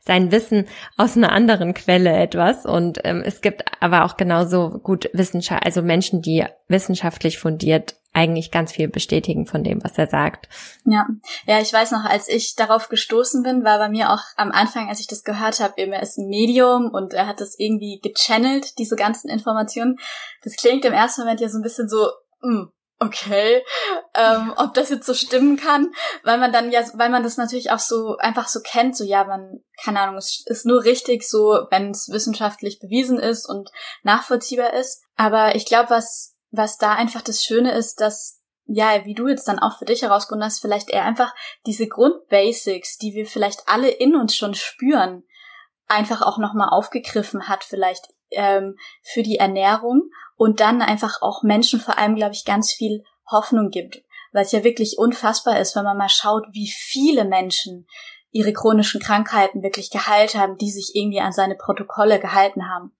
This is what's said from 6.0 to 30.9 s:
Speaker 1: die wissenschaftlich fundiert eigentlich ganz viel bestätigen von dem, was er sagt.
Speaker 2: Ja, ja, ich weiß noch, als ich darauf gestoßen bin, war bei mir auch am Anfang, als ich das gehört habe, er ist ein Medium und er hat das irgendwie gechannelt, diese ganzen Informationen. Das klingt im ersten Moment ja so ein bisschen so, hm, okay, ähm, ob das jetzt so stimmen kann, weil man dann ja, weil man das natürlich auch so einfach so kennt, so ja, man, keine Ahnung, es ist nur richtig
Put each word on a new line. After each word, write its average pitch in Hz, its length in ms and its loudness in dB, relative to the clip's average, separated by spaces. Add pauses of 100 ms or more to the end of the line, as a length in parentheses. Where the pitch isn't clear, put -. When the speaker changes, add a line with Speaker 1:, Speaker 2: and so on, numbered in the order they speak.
Speaker 1:
die 165 220 0 (240)
wissenschaftlich 180 720 -2
fundiert 156 580 -2 (160)
eigentlich 165 380 0
ganz 165 220 -2
viel 156 160 -2
bestätigen - 580 -2
von - 160 -6
dem, - 220 -4
was - 120 -6
er 156 100 0
sagt. 147 420 -4 (360)
Speaker 2:
Ja, 208 220 4 (400)
ja, 214 140 4
ich 214 120 -4
weiß 226 200 2
noch, 214 120 -2
als 208 240 0
ich - 280 -4
darauf 220 320 2
gestoßen 247 540 0
bin, 254 200 0
war 214 160 4
bei 214 100 0
mir 214 220 0
auch 208 120 2 (140)
am 208 160 -2
Anfang, 214 360 0
als 208 120 -8
ich - 60 -12
das - 160 -12
gehört 214 380 -4
habe, 202 160 -2
er 190 260 -4
ist - 160 -6
ein 196 100 -6
Medium 240 640 4
und 190 220 -6
er 196 120 0
hat 208 140 -10
das 202 180 -12
irgendwie 208 440 -4
gechannelt, 247 760 0
diese 220 180 -2
ganzen 214 320 -2
Informationen. 226 680 -2 (440)
Das 220 140 -10
klingt 254 280 2
im 226 100 2
ersten 214 280 -2
Moment 226 180 -2
ja 226 80 -2
so 214 100 -6
ein 214 40 -6
bisschen 226 260 -6
so, 214 200 2 (320)
hm, 214 300 -4 (280)
okay, 214 640 0 (520)
ähm, 220 420 2
ob - 180 -2
das 262 140 2
jetzt 277 180 -6
so 254 80 -2
stimmen 269 420 2
kann, 294 360 0 (300)
weil 233 160 2
man 247 140 2
dann 240 180 2
ja, 233 120 4 (120)
weil 233 160 2
man 247 120 2
das 226 140 -4
natürlich 240 340 -4
auch 226 80 2
so 220 380 -4
einfach 226 320 -2
so - 120 -4
kennt, 254 360 0
so 214 80 -6
ja, 196 200 2
man, 190 360 -10 (220)
keine 202 180 -2
Ahnung, 196 160 -2
es - 300 -8
ist 220 180 -6
nur 240 200 4
richtig 240 440 0